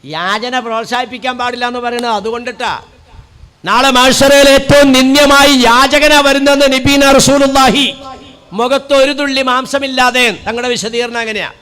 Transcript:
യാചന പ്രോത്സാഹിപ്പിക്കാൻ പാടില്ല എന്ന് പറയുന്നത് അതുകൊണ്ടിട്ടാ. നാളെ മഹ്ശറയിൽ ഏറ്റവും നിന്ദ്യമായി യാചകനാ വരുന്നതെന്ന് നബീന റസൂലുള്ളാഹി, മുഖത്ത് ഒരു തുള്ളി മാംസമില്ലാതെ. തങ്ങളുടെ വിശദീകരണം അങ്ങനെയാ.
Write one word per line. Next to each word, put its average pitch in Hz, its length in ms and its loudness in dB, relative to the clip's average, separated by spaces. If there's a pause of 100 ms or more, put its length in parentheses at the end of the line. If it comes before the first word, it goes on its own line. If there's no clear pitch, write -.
യാചന 202 540 -6
പ്രോത്സാഹിപ്പിക്കാൻ 240 800 -6
പാടില്ല 247 300 -6
എന്ന് 247 100 -8
പറയുന്നത് 240 340 -6
അതുകൊണ്ടിട്ടാ. 226 680 -8 (840)
നാളെ 247 260 0
മഹ്ശറയിൽ 277 580 4
ഏറ്റവും 277 440 4
നിന്ദ്യമായി 277 640 4
യാചകനാ 277 640 2
വരുന്നതെന്ന് 277 560 2
നബീന 277 360 2
റസൂലുള്ളാഹി, 269 840 2 (580)
മുഖത്ത് 269 420 -2
ഒരു 269 180 2
തുള്ളി 269 300 -4
മാംസമില്ലാതെ. 254 1040 -2
തങ്ങളുടെ 240 220 -6
വിശദീകരണം 233 520 -6
അങ്ങനെയാ. 214 300 -8 (120)